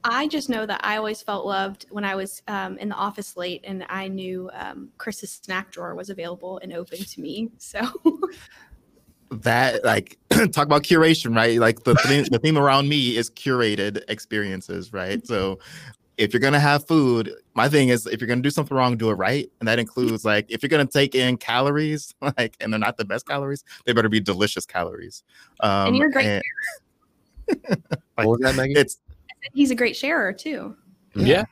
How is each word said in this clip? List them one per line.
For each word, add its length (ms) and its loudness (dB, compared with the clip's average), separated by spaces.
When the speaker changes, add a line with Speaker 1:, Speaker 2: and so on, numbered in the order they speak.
Speaker 1:
I 260 -2
just 200 -4
know 160 -4
that 180 -6
I 140 -2
always 240 -6
felt 240 -6
loved 460 -4
when 140 -6
I 100 -2
was, 340 -8
um, 300 -8
in 100 -8
the 60 -6
office 420 -8
late, 280 -8
and 260 -10
I 180 -8
knew, 460 -8
um, 420 -12
Chris's 340 -12
snack 280 -8
drawer 240 -12
was 140 -12
available 540 -12
and 100 -14
open 260 -10
to 220 -12
me. 380 -8
So 220 -12
<laughs> 260 0
Speaker 2:
That, 540 0
like, 400 0
<clears throat> 60 -8
talk 360 4
about 160 4
curation, 540 4
right? 240 4
Like, 240 4
the 120 6
theme, 340 4
the 100 2
theme 180 2
around 300 4
me 280 2
is 140 -2
curated 760 0
experiences, 840 -6
right? 320 -6
So 360 -2
if 160 2
you're 80 2
gonna 180 4
have 280 4
food, 460 4
my 140 2
thing 220 6
is, 160 2
if 140 -4
you're 80 -4
gonna 140 0
do 80 2
something 260 -2
wrong, 200 2
do 140 0
it 40 2
right. 340 -2
And 80 -2
that 100 2
includes, 460 -2
like, 260 2
if 120 -6
you're 80 -4
gonna 160 4
take 280 2
in 220 2
calories, 760 0
<laughs> 160 -2
like, 220 -2
and 120 -4
they're 80 0
not 160 -2
the 80 -4
best 240 -6
calories, 360 -4
they 80 0
better 160 4
be 100 4
delicious 480 0
calories. 560 -8
Um, 280 2
Speaker 1:
And 80 4
you're 120 4
a 40 0
great 140 2
Speaker 2:
and 160 0
Speaker 1:
parent. 420 -4
Speaker 2:
<laughs> 300 -8
like, 80 2
Speaker 3:
What 20 4
was 120 2
that, 160 2
Maggie? 180 0
Speaker 2:
it's 240 2
Speaker 1:
he's 160 4
a 40 0
great 220 -2
sharer 360 -2
too. 440 -10
Speaker 2:
Yeah. 380 4